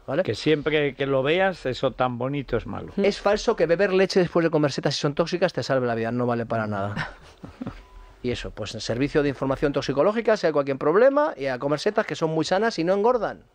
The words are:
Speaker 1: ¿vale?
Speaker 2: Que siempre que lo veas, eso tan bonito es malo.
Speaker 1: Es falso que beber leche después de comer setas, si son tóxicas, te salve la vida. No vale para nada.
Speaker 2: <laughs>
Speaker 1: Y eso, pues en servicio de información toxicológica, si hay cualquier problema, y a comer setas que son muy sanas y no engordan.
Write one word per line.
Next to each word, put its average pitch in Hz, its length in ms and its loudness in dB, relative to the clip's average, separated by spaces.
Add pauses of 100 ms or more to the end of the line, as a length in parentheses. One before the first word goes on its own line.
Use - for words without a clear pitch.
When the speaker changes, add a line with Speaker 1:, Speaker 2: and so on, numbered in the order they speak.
Speaker 1:
¿vale? 147 160 0
Speaker 2:
Que 113 100 -2
siempre 147 600 0
que 139 100 -4
lo 135 160 2
veas, 175 460 0
eso 127 240 -2
tan 127 260 0
bonito 127 400 -2
es - 80 -6
malo. 92 320 -10
Speaker 1:
Es 196 240 2
falso 214 340 2
que 170 120 2
beber 185 260 2
leche 190 260 4
después 170 240 2
de 165 60 4
comer 151 220 2
setas, 151 240 -2
si - 60 -6
son 147 120 0
tóxicas, 175 400 0
te 135 80 -4
salve 131 240 0
la 117 80 0
vida. 113 180 -2
No 123 140 0
vale 117 220 0
para 113 200 -2
nada. 101 460 -4
Speaker 2:
<laughs> - 40 -20 (1040)
Speaker 1:
Y 123 80 -2
eso, 113 200 -8
pues 107 220 -10
en 107 80 -10
servicio 139 400 0
de 143 80 2
información 135 440 -2
toxicológica, 196 640 2
si 180 100 0
hay 151 60 4
cualquier 139 240 0
problema, 262 600 4
y 135 80 -6
a 127 140 -2
comer 143 200 0
setas 208 260 0
que 151 100 -6
son 160 160 0
muy 160 140 0
sanas 220 340 0
y 160 40 0
no 180 100 2
engordan. 202 500 0 (120)